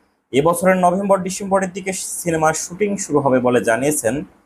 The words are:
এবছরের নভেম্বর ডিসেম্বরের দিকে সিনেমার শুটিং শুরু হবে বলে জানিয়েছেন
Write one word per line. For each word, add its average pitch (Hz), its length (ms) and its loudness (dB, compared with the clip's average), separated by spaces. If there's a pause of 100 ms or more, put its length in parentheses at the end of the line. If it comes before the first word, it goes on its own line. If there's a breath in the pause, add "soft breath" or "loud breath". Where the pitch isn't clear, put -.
(320)
এবছরের 170 460 2
নভেম্বর 190 440 2
ডিসেম্বরের 190 520 -2
দিকে 190 200 -8
সিনেমার 160 600 -2
শুটিং 196 440 -4
শুরু 147 220 0
হবে 131 200 2
বলে 123 240 2
জানিয়েছেন 123 600 0 (220)